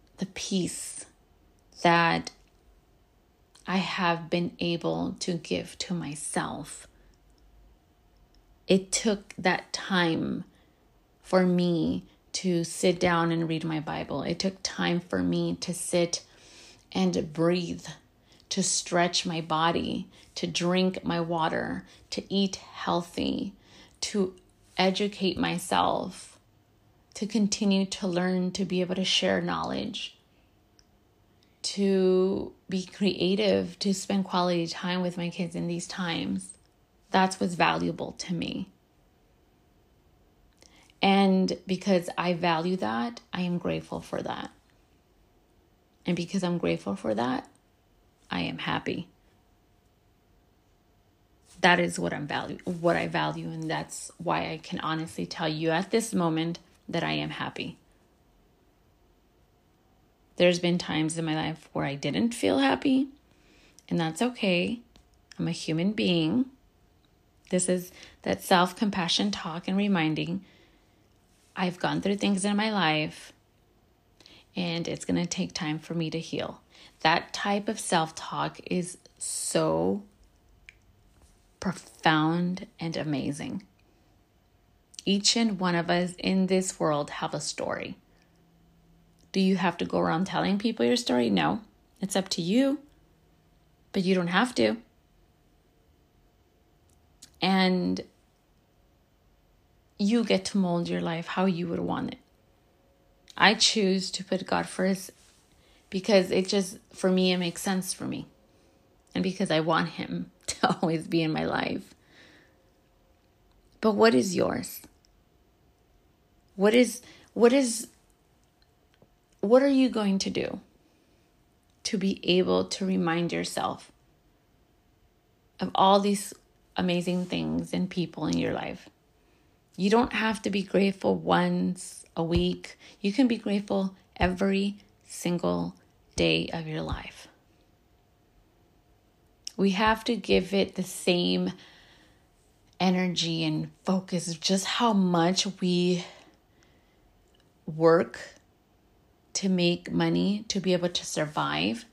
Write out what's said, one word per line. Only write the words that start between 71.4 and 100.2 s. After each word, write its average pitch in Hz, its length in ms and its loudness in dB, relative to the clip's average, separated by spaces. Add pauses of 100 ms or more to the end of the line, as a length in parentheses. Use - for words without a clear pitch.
I've 180 240 -2
gone 151 220 -2
through 202 160 0
things 196 280 0
in 208 100 0
my 214 160 0
life, 156 640 0 (1200)
and 170 300 -4
it's - 180 -8
gonna 175 220 0
take 175 260 -4
time 156 240 -4
for 165 160 -10
me 165 160 -2
to 165 100 -4
heal. - 420 -8 (400)
That 160 300 4
type 208 380 -2
of 214 100 -4
self-talk 160 840 -2
is 180 320 -4 (220)
so 165 800 0 (1600)
profound 170 1080 0 (140)
and 165 180 -6
amazing. 147 640 -4 (1400)
Each 202 320 2
and 220 220 0
one 180 160 2
of 170 160 0
us 175 260 0
in 190 300 2
this 185 320 0
world 151 320 0
have - 240 -6
a - 40 -4
story. - 580 -6 (1300)
Do 190 80 0
you 190 180 4
have 175 200 0
to 185 80 -2
go 175 140 0
around 175 260 0
telling 175 320 0
people 226 280 0
your 240 100 4
story? 240 340 2
No. 190 320 2 (400)
It's 190 140 -4
up 185 140 0
to - 120 -4
you, 269 380 2 (1120)
but 196 100 0
you 185 120 4
don't 180 120 0
have 196 280 2
to. 226 220 4 (2750)
And 185 600 2 (2000)
you 226 240 4